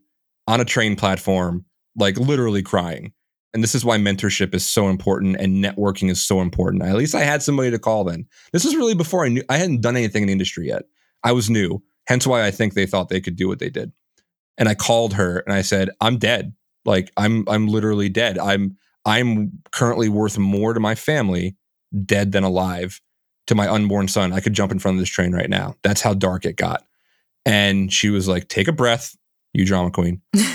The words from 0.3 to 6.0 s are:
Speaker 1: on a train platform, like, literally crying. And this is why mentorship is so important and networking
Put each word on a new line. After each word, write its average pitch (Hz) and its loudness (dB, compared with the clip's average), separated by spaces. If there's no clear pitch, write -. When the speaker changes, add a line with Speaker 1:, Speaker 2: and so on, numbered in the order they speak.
Speaker 1:
on 117 2
a 120 0
train 110 0
platform, 92 0
like, 101 2
literally 123 0
crying. 90 -4
And 113 0
this 110 0
is 117 -2
why 113 4
mentorship 98 0
is 95 -2
so 101 2
important 95 0
and 95 2
networking 98 -2